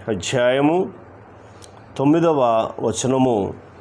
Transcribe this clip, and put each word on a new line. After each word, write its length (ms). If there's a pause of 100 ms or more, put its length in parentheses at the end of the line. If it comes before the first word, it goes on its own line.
అధ్యాయము 800 (1080)
తొమ్మిదవ 800
వచనము 720 (280)